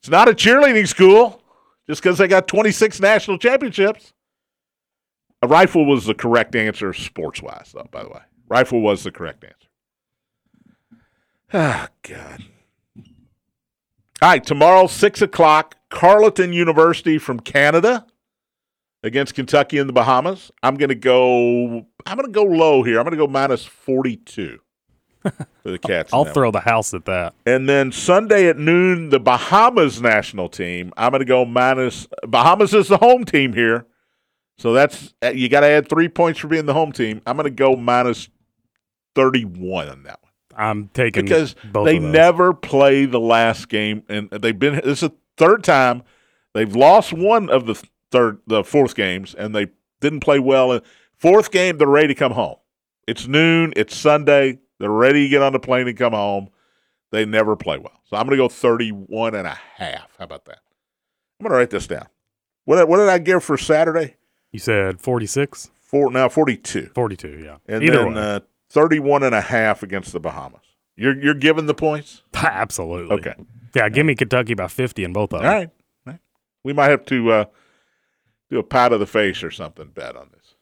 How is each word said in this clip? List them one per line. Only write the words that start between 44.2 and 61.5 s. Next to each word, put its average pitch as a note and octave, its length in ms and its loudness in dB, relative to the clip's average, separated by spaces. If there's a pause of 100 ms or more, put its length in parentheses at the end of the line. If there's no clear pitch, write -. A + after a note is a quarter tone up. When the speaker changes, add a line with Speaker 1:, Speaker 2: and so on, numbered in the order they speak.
Speaker 1:
they've A2 300 -6
been, C#3+ 240 -2
this C#3 220 -4
is D3+ 60 -4
the - 20 -20 (240)
third F#3 260 4
time B2+ 400 2 (500)
they've G#2+ 220 -4
lost D#3+ 380 6
one G3 360 0
of B2 180 0
the A2 140 -6 (300)
third, A#2 380 0
the G#2+ 160 0
fourth C#3 320 0
games, F#2+ 400 -6
and G#2+ 180 -10
they G2+ 140 -4 (320)
didn't D3+ 180 -4
play C#3 220 0
well. B2+ 400 0 (340)
Fourth F#3+ 380 2
game, F3+ 260 0
they're D3 80 2
ready C#3+ 220 4
to C#3 80 -2
come C3 160 -2
home. G#2 240 -6 (500)
It's - 220 -10
noon. E3 480 0
It's G#2+ 180 -4
Sunday. C#3+ 640 2 (220)
They're G#2 100 -4
ready C3 340 4
to C#3 40 -4
get C#3 140 2
on C3+ 100 2
the C3 80 -2
plane B2+ 260 -2
and A#2 100 -8
come A#2+ 160 -2
home. G2+ 360 -4 (640)
They G#2+ 120 -2
never G#2+ 300 0
play D2+ 240 -8
well. - 220 -20 (100)
So G#2 60 -8
I'm A2 100 -4
gonna C#3 100 -2
go B2+ 120 0
thirty-one A2+ 880 -4
and F#2 100 -8
a D2 100 -12 (200)
half. - 420 -14
How F#2+ 60 -16
about D#2 220 -20
that? - 120 -20 (800)
I'm G3+ 60 -20
gonna G3+ 100 -2